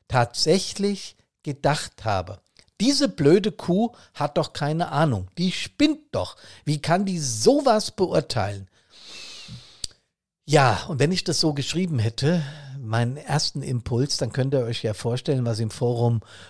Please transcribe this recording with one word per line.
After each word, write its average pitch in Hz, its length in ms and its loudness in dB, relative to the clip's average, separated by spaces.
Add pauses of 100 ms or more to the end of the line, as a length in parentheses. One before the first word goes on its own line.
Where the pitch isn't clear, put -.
tatsächlich 185 1080 0 (260)
gedacht - 600 -4
habe. 95 340 -2 (420)
„Diese 277 280 2
blöde 185 420 4
Kuh 208 400 0 (240)
hat 147 240 -2
doch 156 140 -2
keine 156 400 -2
Ahnung, 139 440 0
die 180 140 0
spinnt 302 500 0 (120)
doch. - 240 -4 (280)
Wie 147 160 -2
kann 180 240 2
die 190 140 -2
sowas 214 720 2
beurteilen?“ 104 800 -2 (1800)
Ja, 135 420 4
und 156 100 -4
wenn 147 140 4
ich 180 120 -2
das - 160 -2
so 156 120 2
geschrieben 156 460 -2
hätte, 139 440 2 (460)
meinen 120 280 0
ersten 147 460 -2
Impuls, 127 540 -2
dann 123 160 -4
könnt 135 220 0
ihr 135 60 2
euch 117 220 -4
ja 107 120 -2
vorstellen, 127 500 -2
was 113 160 -2
im 113 100 -2
Forum 120 500 2 (300)